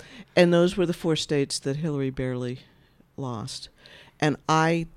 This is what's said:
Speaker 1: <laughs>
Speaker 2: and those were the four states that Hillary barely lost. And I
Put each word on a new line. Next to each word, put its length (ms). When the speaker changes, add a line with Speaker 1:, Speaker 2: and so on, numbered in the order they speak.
Speaker 1:
<laughs> 220
Speaker 2:
and 180
those 220
were 100
the 80
four 220
states 420
that 200
Hillary 320
barely 500
lost. 520
And 160
I 380